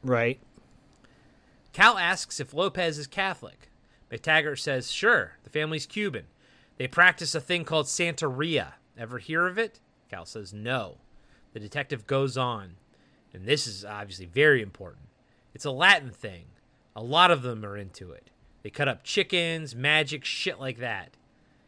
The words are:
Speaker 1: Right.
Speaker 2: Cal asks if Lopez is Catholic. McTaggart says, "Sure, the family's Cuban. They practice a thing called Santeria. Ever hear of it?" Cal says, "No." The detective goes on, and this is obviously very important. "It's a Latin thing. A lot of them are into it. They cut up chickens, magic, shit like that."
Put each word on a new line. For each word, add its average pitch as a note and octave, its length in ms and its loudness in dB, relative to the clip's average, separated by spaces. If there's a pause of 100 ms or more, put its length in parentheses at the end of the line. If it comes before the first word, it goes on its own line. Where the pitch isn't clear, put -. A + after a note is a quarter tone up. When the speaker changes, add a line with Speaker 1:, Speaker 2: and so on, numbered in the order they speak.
Speaker 1:
Right. B2 360 2 (1300)
Speaker 2:
Cal G#3+ 260 6
asks F3+ 420 -2
if C#3 140 -10
Lopez E3+ 440 0
is D3+ 100 -10
Catholic. - 600 -6 (420)
McTaggart D3+ 480 2
says, C3 320 -2
"Sure, G3 520 2
the - 60 -20
family's D3+ 380 -4
Cuban. E3 380 -6 (520)
They B2+ 100 -2
practice F3 460 4
a D3+ 80 -4
thing F3 240 -2
called D#3 220 0
Santeria. D3+ 840 -2 (240)
Ever A#2 200 -10
hear E3 300 0
of F#3 100 -6
it?" A3 220 -2 (300)
Cal F2 160 -12
says, G2+ 280 -12
"No." G#2+ 440 -6 (560)
The A2 60 -12
detective A#2 460 -8
goes C3+ 320 0
on, G#2+ 380 -4 (580)
and F#2 120 -16
this C#3+ 200 0
is G2 180 -12
obviously G2 440 -12
very C3+ 340 6
important. F#2 440 -14 (500)
"It's - 100 -10
a C#3 60 -4
Latin D3 400 6
thing. F2+ 340 -14 (500)
A A2 60 -10
lot E3 300 6
of C#3+ 100 4
them A2+ 240 -6
are G2+ 120 -10
into F#2 340 -14
it. - 180 -20 (320)
They - 80 -12
cut C#3+ 180 -2
up - 160 -2
chickens, E3 720 -2
magic, D3 500 0
shit - 340 -4
like C3 180 -6
that." A2 400 -6 (500)